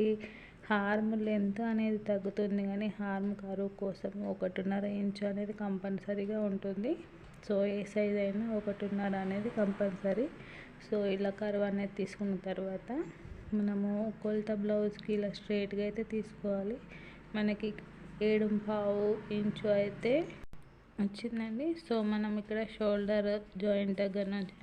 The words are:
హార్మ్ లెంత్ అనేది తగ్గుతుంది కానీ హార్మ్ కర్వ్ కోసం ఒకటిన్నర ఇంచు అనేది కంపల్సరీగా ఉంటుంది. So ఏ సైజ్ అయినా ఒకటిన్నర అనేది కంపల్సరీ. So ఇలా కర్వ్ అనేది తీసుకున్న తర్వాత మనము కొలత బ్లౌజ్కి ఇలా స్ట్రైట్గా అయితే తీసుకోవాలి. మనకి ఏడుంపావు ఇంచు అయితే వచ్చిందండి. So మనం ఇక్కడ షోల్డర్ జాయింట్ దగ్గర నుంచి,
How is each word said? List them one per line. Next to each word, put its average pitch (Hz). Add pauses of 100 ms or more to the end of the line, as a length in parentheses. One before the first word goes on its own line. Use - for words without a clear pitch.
(680)
హార్మ్ 214 (140)
లెంత్ 202 (120)
అనేది 220 (120)
తగ్గుతుంది 202
కానీ 202 (120)
హార్మ్ 202 (100)
కర్వ్ 196 (140)
కోసం 196 (180)
ఒకటిన్నర 190 (160)
ఇంచు 202
అనేది 208 (120)
కంపల్సరీగా 202 (100)
ఉంటుంది. 196 (540)
So 208 (200)
ఏ - (160)
సైజ్ 208
అయినా 202 (160)
ఒకటిన్నర 202 (120)
అనేది 202
కంపల్సరీ. 196 (600)
So - (200)
ఇలా 196 (100)
కర్వ్ 202
అనేది 196
తీసుకున్న 196 (140)
తర్వాత 190 (720)
మనము 202 (320)
కొలత 214 (120)
బ్లౌజ్కి 208
ఇలా 202 (100)
స్ట్రైట్గా 202
అయితే 220 (100)
తీసుకోవాలి. 208 (580)
మనకి 208 (580)
ఏడుంపావు 208 (320)
ఇంచు 208 (140)
అయితే 202 (920)
వచ్చిందండి. 226 (180)
So 233 (180)
మనం 214 (100)
ఇక్కడ 214 (140)
షోల్డర్ 208 (340)
జాయింట్ 202
దగ్గర 202
నుంచి, 196